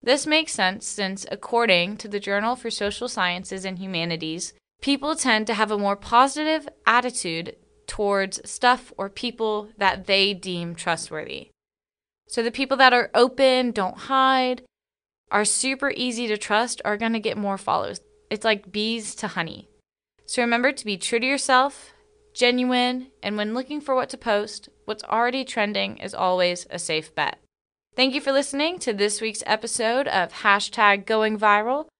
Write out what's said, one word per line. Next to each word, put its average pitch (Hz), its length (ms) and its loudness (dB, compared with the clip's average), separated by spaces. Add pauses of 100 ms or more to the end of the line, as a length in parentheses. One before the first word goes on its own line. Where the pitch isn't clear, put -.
This 285 240 2
makes 311 240 0
sense 190 340 -2
since, 196 460 -6
according 208 680 2
to 220 100 -14
the 208 120 -4
Journal 208 360 -2
for 233 140 -8
Social 214 380 -4
Sciences 185 580 -4
and 190 140 -6
Humanities, 170 720 -4 (280)
people 277 340 0
tend 220 320 2
to 226 80 0
have 208 160 0
a 208 80 0
more 202 160 2
positive 285 760 2 (160)
attitude 214 720 0 (320)
towards 196 600 -2
stuff - 500 2
or 196 120 -6
people 214 680 -4
that 196 280 0
they 196 300 2
deem 175 400 -6
trustworthy. - 760 -6 (760)
So - 160 -4
the 233 80 0
people 262 260 0
that 254 160 8
are 247 220 4
open, 254 560 4
don't 190 260 -2
hide, 262 640 2 (720)
are 208 140 4
super 269 500 0
easy 247 320 -2
to 214 100 -2
trust, 220 480 -2
are 208 120 -2
gonna 226 220 0
get 220 180 -4
more 202 200 -2
followers. - 420 -2 (300)
It's 214 160 -6
like 208 260 -2
bees 214 440 -4
to 208 140 -6
honey. - 400 -8 (580)
So - 160 -2
remember 240 280 2
to - 140 -10
be 202 120 -4
true 226 220 -2
to 233 60 -2
yourself, 269 680 0 (400)
genuine, 247 760 2 (160)
and 208 140 -4
when 208 160 -4
looking 262 260 -6
for 277 160 -2
what 254 140 0
to 254 80 -12
post, 208 520 -2 (140)
what's 214 220 -8
already 247 400 0
trending 208 520 -2
is - 160 -12
always 180 560 0
a - 80 -10
safe 160 380 -4
bet. - 240 -2 (560)
Thank 262 180 2
you 285 60 -2
for 277 140 0
listening 285 460 0
to - 120 -4
this 208 300 0
week's 220 240 -6
episode 226 640 0
of 180 260 0
Hashtag 202 720 2
Going 214 340 2
Viral. 220 460 4 (140)